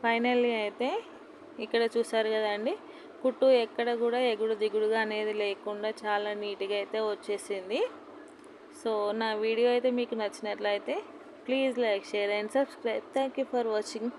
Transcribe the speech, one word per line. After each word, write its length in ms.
Finally 500
అయితే 260
ఇక్కడ 160
చూసారు 400
కదండి, 380
కుట్టు 260
ఎక్కడ 260
కూడా 180
ఎగుడు 320
దిగుడుగా 440
అనేది 260
లేకుండా 480
చాలా 280
నీట్గా 380
అయితే 200
వచ్చేసింది. 720
So 100
నా 60
వీడియో 300
అయితే 240
మీకు 240
నచ్చినట్లయితే 720
please 280
like, 280
share 260
and 180
subscribe. 460
Thank 240
you 100
for 140
watching. 320